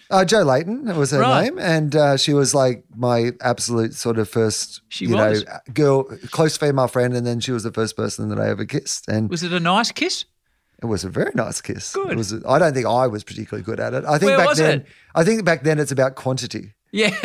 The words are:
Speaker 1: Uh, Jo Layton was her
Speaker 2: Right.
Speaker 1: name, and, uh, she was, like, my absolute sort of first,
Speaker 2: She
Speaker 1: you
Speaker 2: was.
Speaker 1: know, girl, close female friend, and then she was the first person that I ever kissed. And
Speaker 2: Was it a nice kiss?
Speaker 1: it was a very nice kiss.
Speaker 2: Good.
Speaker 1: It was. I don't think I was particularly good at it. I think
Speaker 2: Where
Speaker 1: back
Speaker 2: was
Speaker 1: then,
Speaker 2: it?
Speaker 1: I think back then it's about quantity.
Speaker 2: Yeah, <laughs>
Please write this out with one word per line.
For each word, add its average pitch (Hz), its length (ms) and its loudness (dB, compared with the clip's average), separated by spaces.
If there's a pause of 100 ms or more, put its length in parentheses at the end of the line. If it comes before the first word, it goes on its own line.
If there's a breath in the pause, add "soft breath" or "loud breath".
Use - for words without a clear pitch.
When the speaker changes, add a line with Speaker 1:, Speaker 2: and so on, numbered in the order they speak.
Speaker 1:
Uh, 190 140 4
Jo 196 200 4
Layton 170 420 0 (100)
was 143 160 0
her 143 80 2
Speaker 2:
Right. - 240 4
Speaker 1:
name, 330 160 -4
and, 156 360 0
uh, 143 200 4
she 143 180 0
was, 143 220 2
like, 127 280 2 (120)
my 120 360 0 (100)
absolute 117 520 -2
sort 117 240 -2
of 107 120 0
first, - 580 -2
Speaker 2:
She - 180 -8
Speaker 1:
you 117 100 2
Speaker 2:
was. 107 280 2
Speaker 1:
know, - 80 -18 (220)
girl, 135 300 4 (280)
close 156 240 2
female 139 320 2
friend, 123 260 0
and 120 140 -2
then 117 140 -2
she 131 100 -4
was 113 120 -2
the 113 100 -6
first 110 240 -2
person 107 320 -4
that 104 100 -2
I 107 80 0
ever 107 180 -2
kissed. - 440 -6
And 107 200 0
Speaker 2:
Was 170 140 -4
it 170 80 -6
a 180 80 0
nice 190 320 0
kiss? - 340 -6 (560)
Speaker 1:
it 120 60 -6
was 98 160 -2
a 92 60 -8
very 139 260 -4
nice - 260 -4
kiss. - 320 -10
Speaker 2:
Good. 392 200 -4
Speaker 1:
It - 40 -2
was. 107 160 -4 (100)
I 127 140 2
don't 160 160 2
think 123 140 -2
I 123 180 2
was 107 180 -4
particularly 107 400 -12
good 113 160 -6
at 113 140 -4
it. 139 120 -4
I 147 120 2
think 202 140 2
Speaker 2:
Where 269 80 4
Speaker 1:
back 175 80 4
Speaker 2:
was - 100 2
Speaker 1:
then, 156 220 2
Speaker 2:
it? - 80 -10 (260 soft breath)
Speaker 1:
I 165 100 4
think 214 220 0
back 160 180 2
then 151 140 2
it's 147 140 -2
about 131 240 0
quantity. 120 580 -6 (180)
Speaker 2:
Yeah, 208 180 2
<laughs> 196 160 -4